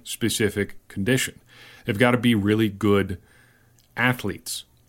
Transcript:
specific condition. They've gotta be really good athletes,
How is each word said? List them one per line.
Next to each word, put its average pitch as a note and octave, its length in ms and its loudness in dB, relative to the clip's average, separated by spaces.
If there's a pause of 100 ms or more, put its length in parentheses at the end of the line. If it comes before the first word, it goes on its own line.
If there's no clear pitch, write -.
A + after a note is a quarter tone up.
specific - 840 -2
condition. A#2+ 540 -2 (420)
They've G2+ 140 -4
gotta A#2+ 220 4
be A#2+ 140 4
really G#2+ 360 2
good G2 480 0 (800)
athletes, - 640 -2 (260)